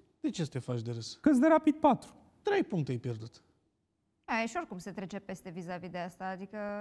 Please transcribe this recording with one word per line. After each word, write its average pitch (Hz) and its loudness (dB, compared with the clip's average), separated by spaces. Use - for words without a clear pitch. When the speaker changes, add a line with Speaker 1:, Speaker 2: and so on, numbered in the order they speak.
Speaker 1:
de 302 -2
ce 185 -6
să 143 -4
te - -8
faci 123 -4
de 113 -6
râs? 117 -8
Speaker 2:
Că-ți 277 8
dă 294 6
Rapid 311 6
patru. 285 2
Speaker 1:
Trei 403 2
puncte 151 -2
ai 127 -2
pierdut. 110 -8
Speaker 3:
A, 226 -2
și 226 -8
oricum 311 -6
se 180 -10
trece 190 -8
peste 190 -12
vis-a-vis 180 -8
de 175 -8
asta, 180 -8
adică 196 -12